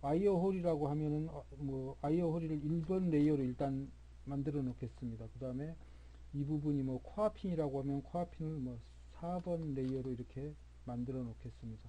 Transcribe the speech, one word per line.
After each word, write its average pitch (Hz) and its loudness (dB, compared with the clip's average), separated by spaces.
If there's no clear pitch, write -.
와이어홀이라고 170 4
하면은, 151 2
어, 147 -8
뭐, 135 -4
와이어홀을 160 2
일 165 2
번 185 2
레이어로 147 6
일단 135 0
만들어 143 0
놓겠습니다. 117 -6
그 120 -12
다음에 131 -4
이 143 0
부분이 147 2
뭐 131 0
코아핀이라고 165 0
하면 139 0
코아핀을 160 -4
뭐 123 -4
사 175 -2
번 165 -2
레이어로 131 0
이렇게 135 -6
만들어 127 -2
놓겠습니다. 113 -8